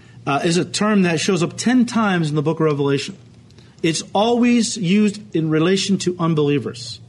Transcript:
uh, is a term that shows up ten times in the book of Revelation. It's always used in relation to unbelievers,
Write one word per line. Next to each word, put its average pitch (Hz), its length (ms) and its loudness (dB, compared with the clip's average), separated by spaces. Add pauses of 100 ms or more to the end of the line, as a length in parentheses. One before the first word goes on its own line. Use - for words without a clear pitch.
(240)
uh, 143 200 -2
is 170 120 2
a 170 80 0
term 208 380 0
that 170 160 0
shows 170 240 0
up 165 140 -4
ten 240 300 2
times 190 420 0
in 147 80 -2
the 151 60 0
book 156 180 -2
of 156 60 2
Revelation. 139 500 -2 (640)
It's 165 220 -2 (100)
always 240 600 2
used 202 440 0 (140)
in 160 160 0
relation 185 480 0
to 180 220 -4
unbelievers, 147 880 -2